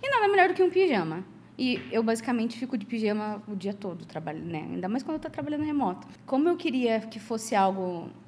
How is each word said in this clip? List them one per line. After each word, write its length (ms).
E 80
nada 180
melhor 200
do 60
que 80
um 80
pijama. 540
E 220
eu, 100
basicamente, 560
fico 180
de 80
pijama 600
o 80
dia 180
todo, 320
trabalho, 360
né? 300
Ainda 180
mais 140
quando 140
eu 40
tô 100
trabalhando 320
remoto. 440
Como 220
eu 80
queria 440
que 200
fosse 340
algo 540